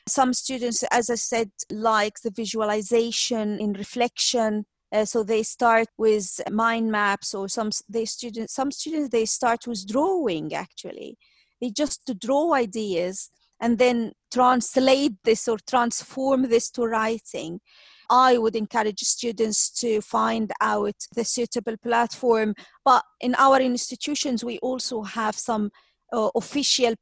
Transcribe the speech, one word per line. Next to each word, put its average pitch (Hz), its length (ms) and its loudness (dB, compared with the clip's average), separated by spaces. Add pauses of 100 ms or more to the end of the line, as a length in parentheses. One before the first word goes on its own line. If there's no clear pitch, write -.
Some 254 260 2
students, 240 560 -4
as 240 200 0
I 233 60 -2
said, 226 360 -4 (180)
like 214 540 0
the 226 80 -6
visualization 214 1300 -2
and 208 180 -2
reflection. 220 880 -2 (220)
Uh, 214 140 2
so 226 180 0
they 220 220 0
start 226 540 2
with 214 420 2 (100)
mind 226 400 0
maps, 208 460 0
or 196 140 -6
some 220 180 -4
s-, - 220 -6
they 226 160 -4
students, 220 480 -8
some 277 180 -2
students, 302 380 -4
they 226 160 2
start 233 420 -2
with 202 180 -6
drawing, 220 680 0
actually. - 640 -12 (420)
They 240 120 -4
just - 380 -4 (100)
draw 285 340 2
ideas 196 800 -2 (280)
and 233 200 2
then 240 320 2 (200)
translate 254 840 4 (100)
this 226 240 2
or 226 100 0 (100)
transform 262 800 0
this 233 220 2
to 240 140 -4
writing. 220 760 -2 (480)
I 254 300 8
would 220 180 0
encourage 214 440 -2
students 220 720 0 (100)
to 226 200 2
find 226 500 0 (100)
out 208 320 0 (220)
the 233 100 -2
suitable 233 520 -4
platform, 233 760 0 (320)
but 254 180 6 (160)
in 247 140 -2
our 269 260 6
institutions, 254 840 -2
we 240 140 -8
also 240 420 -4
have 214 340 -2
some, 214 360 -2 (420)
uh, 214 220 2
official 247 680 0